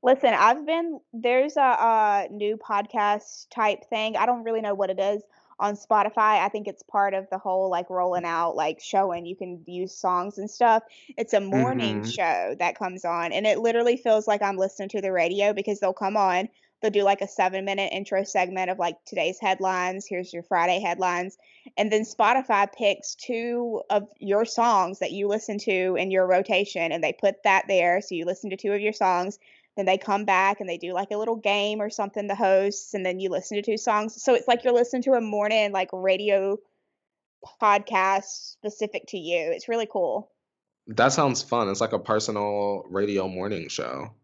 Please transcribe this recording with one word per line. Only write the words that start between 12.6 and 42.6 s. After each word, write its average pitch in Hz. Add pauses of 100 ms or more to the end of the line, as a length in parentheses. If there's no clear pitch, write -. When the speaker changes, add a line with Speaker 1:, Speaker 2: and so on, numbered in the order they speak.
Speaker 1:
comes 185
on, 170
and 208
it 214
literally 233
feels 220
like 208
I'm 196
listening 190
to 202
the 190
radio 185
because 208
they'll 190
come 202
on, 190 (340)
they'll 214
do, 202
like, 196
a 202
seven-minute 196
intro 196
segment 185
of, 185
like, 175
today's 180
headlines, 190
here's 180
your 170
Friday 175
headlines, 180 (380)
and 214
then 214
Spotify 214
picks 202
two 240
of 208 (100)
your 208
songs 208
that 180
you 196
listen 208
to 185
in 190
your 185
rotation, 185
and 165
they 151
put -
that 190
there, 180
so 196
you 165
listen 185
to 190
two 190
of 202
your 208
songs, 185 (380)
then 196
they 190
come 202
back 196
and 196
they 170
do, 170
like, 196
a 208
little 226
game 208
or 208
something, 202
the 202
hosts, 202
and 190
then 185
you 190
listen 185
to 208
two 214
songs. 214
So 262
it's 240
like 240
you're 247
listening 247
to 269
a 240
morning, 208
like, 190
radio 196 (1040)
podcast 202
specific -
to 208
you. 170
It's 165
really 226
cool. 175 (560)
Speaker 2:
That 113
sounds 135
fun. 117
It's 98
like 113
a 104
personal 104